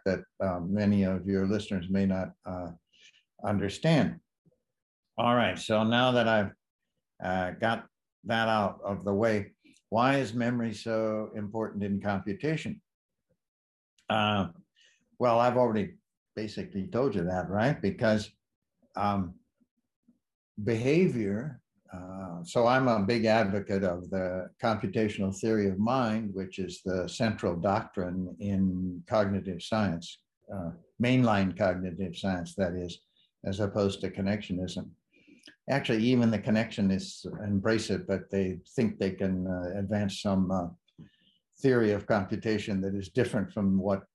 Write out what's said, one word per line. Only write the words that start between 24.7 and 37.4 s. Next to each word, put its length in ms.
theory 300
of 120
mind, 540
which 260
is 240
the 240
central 480
doctrine 840
in 680
cognitive 540
science, 580
uh, 180
mainline 560
cognitive 580
science, 400
that 180
is, 260
as 140
opposed 420
to 100
connectionism. 800
Actually, 340
even 260
the 100
connectionists 840